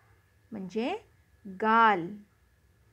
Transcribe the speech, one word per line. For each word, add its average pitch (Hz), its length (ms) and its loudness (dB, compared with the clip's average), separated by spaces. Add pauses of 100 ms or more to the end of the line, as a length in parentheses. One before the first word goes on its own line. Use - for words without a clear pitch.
(520)
म्हणजे 220 440 -6 (480)
गाल. 214 600 2 (880)